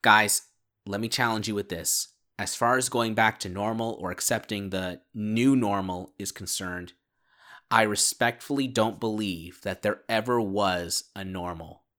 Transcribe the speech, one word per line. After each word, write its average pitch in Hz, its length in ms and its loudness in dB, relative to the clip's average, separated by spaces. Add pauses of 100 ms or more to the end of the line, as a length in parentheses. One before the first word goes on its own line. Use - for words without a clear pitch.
Guys, 107 400 6 (420)
let 101 160 -4
me 117 80 -4
challenge 113 380 0
you 107 80 -4
with 101 140 -4
this. - 400 -4 (280)
As 98 200 -6
far 123 200 4
as 127 120 0
going 113 260 0
back 110 240 4
to 98 100 -8
normal 113 520 -2
or 90 100 -4
accepting 101 600 -4
the 92 320 -6 (120)
new 113 400 2
normal 98 640 0
is 98 140 -8
concerned, 90 640 -8 (760)
I 113 120 6
respectfully 120 840 0
don't 110 320 2
believe 101 640 -4
that 95 200 -6
there 104 260 0
ever 117 320 2
was 95 640 0 (100)
a 98 100 -10
normal. 87 600 -8 (140)